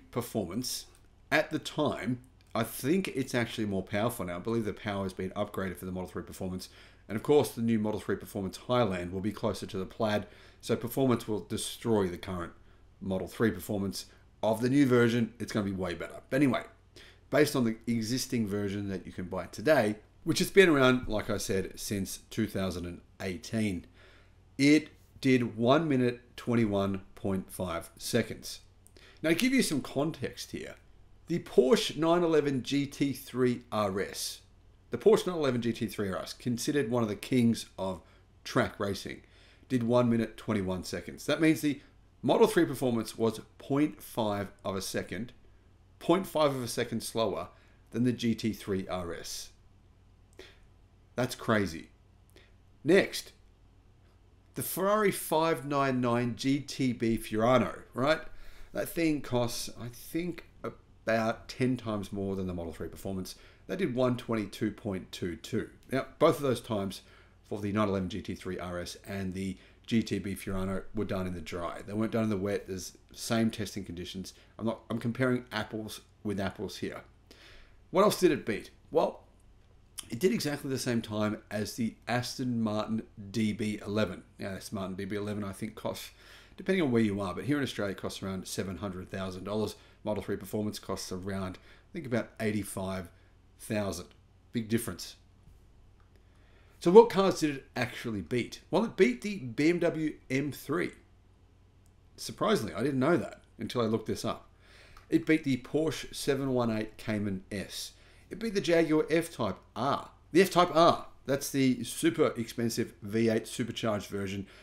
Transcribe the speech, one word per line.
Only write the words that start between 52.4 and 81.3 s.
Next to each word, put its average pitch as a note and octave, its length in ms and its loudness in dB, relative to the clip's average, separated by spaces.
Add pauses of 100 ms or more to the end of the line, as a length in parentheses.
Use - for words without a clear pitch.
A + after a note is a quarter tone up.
Next, - 500 2 (1200)
the C3 80 -6
Ferrari G3+ 480 2
five D#3+ 540 2
nine C#3 360 2
nine A#2+ 340 2
G C#3 240 0
T C3 340 -2
B A2+ 240 2
Fiorano, A2 600 2 (140)
right? D3 280 2 (520)
That A#2 140 -4
thing D#3+ 320 0
costs, A#2+ 500 -2 (100)
I A#2 100 -10
think, E3 560 -8 (180)
about - 840 -2
ten B2+ 260 0
times G#2 380 -4
more G2 240 -2
than F#2+ 100 -2
the F2+ 60 -4
Model E2+ 180 -6
three E2+ 160 -8
Performance. F#2+ 480 -8 (320)
That F#3 120 -6
did C#3+ 140 0
one B2+ 220 2
twenty-two A2 560 -2
point G2 400 -6
two F2 240 -6
two. E2+ 340 -4 (220)
Now, C3 140 -2 (140)
both D3 180 6
of C3+ 60 -6
those B2+ 180 2
times G2 400 -4 (420)
for G#2+ 160 -8
the G2+ 140 -2
nine G#2+ 160 2
eleven F#2+ 180 0
G F2+ 140 -6
T G2+ 120 -6
three F#2 240 -6
R F2+ 220 -6
S F2 160 -8 (100)
and G2 280 -6
the F#2+ 240 -4 (280)
G A#2 160 2
T G#2+ 180 -2
B F#2+ 160 -6
Fiorano F#2+ 480 -4 (120)
were G#2 80 0
done F#2 240 -2
in F2+ 60 -6
the F2 80 -8
dry. E2+ 440 -8
They F#2+ 60 -10
weren't G#2+ 220 0
done A2+ 100 2
in G#2+ 60 0
the G#2 80 0
wet. G2 300 -2
There's F#2 300 -10 (140)
same A2+ 400 0
testing G2+ 320 -8
conditions. F2+ 500 -10 (240)
I'm G#2+ 80 -6
not, A2 140 -4 (100)
I'm A#2 100 -4
comparing B2 520 0
apples G#2+ 480 -6 (240)
with G2+ 160 -2
apples F#2+ 380 -6
here. - 240 -8 (880)
What F#3+ 140 4
else - 180 4
did F3 100 8
it A#2+ 140 -2
beat? - 240 -4 (200)
Well, E3+ 340 0 (840)
it A#2 100 -6
did F#3 120 4
exactly D3 380 -2
the B2+ 100 -2
same A#2+ 220 0
time G#2+ 480 -2